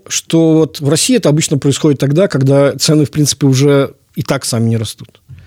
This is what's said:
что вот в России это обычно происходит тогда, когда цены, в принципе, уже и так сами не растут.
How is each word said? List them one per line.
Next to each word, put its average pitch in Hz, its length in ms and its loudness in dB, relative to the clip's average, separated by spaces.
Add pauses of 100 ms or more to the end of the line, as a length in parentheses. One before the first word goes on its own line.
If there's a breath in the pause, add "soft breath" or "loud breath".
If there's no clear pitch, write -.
что 165 520 0
вот 156 200 -2
в 143 100 -2
России 160 280 0
это - 120 0
обычно 151 280 0
происходит 143 420 0
тогда, 147 280 0
когда 139 500 2
цены, 151 280 2
в - 60 -8
принципе, 147 360 -2
уже 139 480 2 (200)
и - 60 -6
так 139 240 -4
сами 113 240 -2
не 113 80 -2
растут. - 440 -12 (260 soft breath)